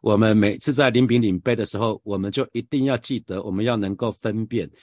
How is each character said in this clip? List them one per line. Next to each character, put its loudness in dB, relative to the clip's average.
我 4
们 6
每 4
次 -2
在 4
领 2
饼 2
领 0
杯 0
的 -4
时 -6
候， -2
我 -4
们 -4
就 -4
一 -6
定 -2
要 0
记 -6
得， -8
我 -8
们 -2
要 0
能 -2
够 -4
分 -4
辨， -4